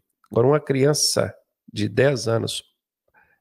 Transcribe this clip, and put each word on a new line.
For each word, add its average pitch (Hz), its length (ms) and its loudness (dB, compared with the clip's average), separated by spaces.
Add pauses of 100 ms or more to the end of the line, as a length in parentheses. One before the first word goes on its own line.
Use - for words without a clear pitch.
(320)
Agora, 120 160 2
uma 151 120 4
criança 139 760 0 (360)
de 104 180 -4
dez 120 380 0
anos, 113 360 -4 (760)